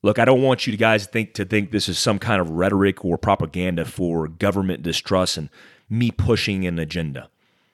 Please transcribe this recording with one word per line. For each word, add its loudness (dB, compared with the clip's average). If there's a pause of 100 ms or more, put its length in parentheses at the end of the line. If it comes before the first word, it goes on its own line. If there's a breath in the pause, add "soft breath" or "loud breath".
Look, 2
I 4
don't 6
want 2
you -2
guys 2
think, -4
to -4
think 0
this -2
is -4
some 0
kind 0
of -2
rhetoric 2
or 0
propaganda -2
for -2
government -2
distrust -2
and -8 (400 loud breath)
me 0
pushing 0
an -2
agenda. -6 (440 loud breath)